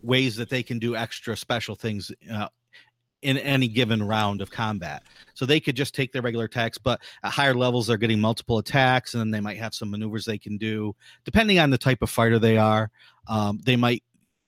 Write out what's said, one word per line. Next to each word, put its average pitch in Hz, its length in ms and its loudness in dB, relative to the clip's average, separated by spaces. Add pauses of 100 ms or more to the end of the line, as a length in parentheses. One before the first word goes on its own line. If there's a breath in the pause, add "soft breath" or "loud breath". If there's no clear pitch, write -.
ways 123 340 2
that 117 120 -8
they 127 140 -4
can 120 160 -8
do 117 180 -4
extra 113 400 -6
special 113 380 -6
things, 104 360 -6 (220)
uh, 104 160 -6 (720 soft breath)
in 139 180 0
any 135 300 0
given 110 340 0
round 101 380 -2
of 95 100 -10
combat. 92 540 -8 (300 soft breath)
So 131 120 -6
they 156 140 2
could 131 160 -4
just 135 180 -4
take 135 160 -4
their 127 120 -6
regular 117 240 -4
attacks, 117 320 -4
but 120 220 -2 (220 loud breath)
at 101 80 -6
higher 139 240 2
levels, 123 320 0
they're 117 120 2
getting 110 220 0
multiple 113 380 0
attacks, 127 560 0
and 120 60 -4
then 110 100 -2
they 107 100 -4
might 104 180 -8
have 110 160 -10
some 107 180 -8
maneuvers 104 320 -6
they 107 140 -4
can 104 200 -10
do. 107 380 -4 (280 soft breath)
Depending 208 360 4
on 147 100 4
the 127 80 4
type 127 240 0
of 117 80 0
fighter 113 300 4
they 113 160 8
are, 107 340 4 (380 soft breath)
um, 107 340 0
they 127 140 4
might 120 260 2 (460)